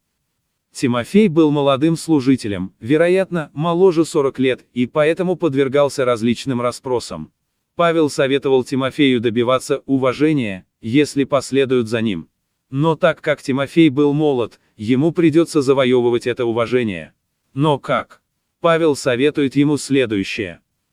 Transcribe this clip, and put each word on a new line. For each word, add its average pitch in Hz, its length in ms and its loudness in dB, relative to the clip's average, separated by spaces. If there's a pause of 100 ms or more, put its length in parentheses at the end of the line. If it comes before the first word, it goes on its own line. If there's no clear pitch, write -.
(720)
Тимофей 127 560 0
был 156 220 2
молодым 147 460 0
служителем, 123 840 -2
вероятно, 170 720 0
моложе 170 520 2
сорок 139 340 -2
лет, 131 340 -2
и 123 140 -2
поэтому 165 500 0
подвергался 139 680 0
различным 120 560 -2
расспросам. 117 720 -6 (420)
Павел 165 340 2
советовал 135 540 0
Тимофею 131 580 0
добиваться 123 640 0
уважения, 131 800 0 (160)
если 135 440 0
последуют 127 640 0
за 113 140 -2
ним. 90 260 -4 (420)
Но 151 240 0
так 156 260 0
как 147 220 -4
Тимофей 139 480 2
был 143 220 2
молод, 143 480 -2 (160)
ему 127 360 0
придется 160 500 2
завоевывать 123 640 2
это 120 200 -2
уважение. 113 640 -2 (420)
Но 143 240 0
как? - 440 -6 (380)
Павел 165 360 2
советует 135 600 0
ему 143 220 2
следующее: 107 800 -2 (320)